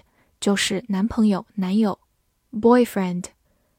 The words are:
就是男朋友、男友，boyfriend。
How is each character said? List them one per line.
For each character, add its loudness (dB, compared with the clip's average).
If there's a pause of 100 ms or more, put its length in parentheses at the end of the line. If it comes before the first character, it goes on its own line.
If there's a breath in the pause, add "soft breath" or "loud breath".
(400)
就 0
是 -4
男 -2
朋 0
友、 0 (100)
男 -2
友， 0 (540)
boyfriend。 2 (540)